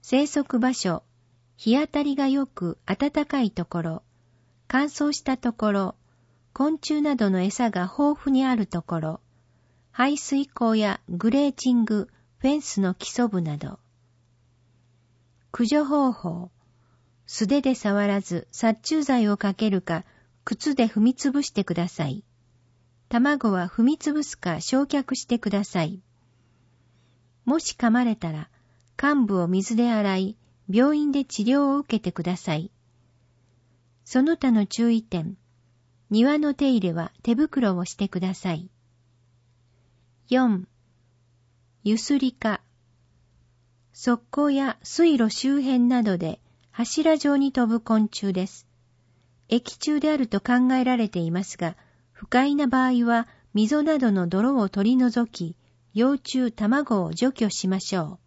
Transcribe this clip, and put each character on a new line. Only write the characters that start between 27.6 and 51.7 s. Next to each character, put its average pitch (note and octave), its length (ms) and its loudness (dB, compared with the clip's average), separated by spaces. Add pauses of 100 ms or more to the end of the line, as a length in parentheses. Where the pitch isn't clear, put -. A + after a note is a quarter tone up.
し - 180 -10
噛 A#3+ 120 2
ま B3 140 2
れ A3+ 100 0
た E3+ 160 -6
ら、 D3+ 200 -10 (460)
患 C#4 280 2
部 G3 160 2
を E3+ 80 0
水 F#3+ 260 0
で A#3+ 160 2
洗 G3+ 280 0
い、 F#3+ 180 -4 (320)
病 C4 300 4
院 D4 140 0
で C#4 120 0
治 - 200 -4
療 C#4 300 2
を C#4+ 40 0
受 B3+ 200 -2
け - 20 -2
て F3+ 120 -6
く E3+ 120 -8
だ F3+ 120 -2
さ D#3+ 200 -4
い。 E3 140 -8 (1300)
そ - 180 0
の D#4+ 140 2
他 B3+ 160 0
の G#3 140 4
注 A#3 240 0
意 A3+ 120 2
点。 F3+ 360 -8 (720)
庭 A#3+ 260 4
の D4+ 160 0
手 C4+ 200 0
入 A#3 80 4
れ F3+ 120 -2
は E3 180 -6 (120)
手 A#3 120 2
袋 B3 440 0
を F3 80 -4
し - 80 -14
て G3+ 120 -4
く F#3 140 -4
だ F#3+ 140 -2
さ F3 180 -6
い。 E3 160 -8 (1600)
四、 A#3 400 2 (1160)
ユ G#3+ 120 2
ス C#4+ 220 0
リ C4 160 0
カ。 - 260 -4 (1300)
側 A#3+ 260 0 (100)
溝 D4 200 0
や C4+ 320 -2
水 E4 340 2
路 A3+ 140 2
周 C#4 320 0
辺 B3+ 220 2
な B3 180 2
ど G3 160 0
で E3 220 -6 (300)
柱 D#4 480 0
状 C#4+ 180 2
に C#4 160 2
飛 A#3+ 160 2
ぶ A3+ 120 0
昆 A3 300 2
虫 G3 220 -4
で F#3 160 -2
す。 - 180 -20 (840)
液 - 300 -2
中 D4+ 220 0
で D4+ 100 2
あ D4+ 60 2
る C4+ 100 0
と G3 140 -2
考 B3 340 2
え B3+ 80 2
ら B3+ 140 2
れ A3+ 120 0
て F3+ 120 -4
い E3 100 -2
ま F3+ 140 -2
す - 120 -14
が、 E3 200 -6 (340)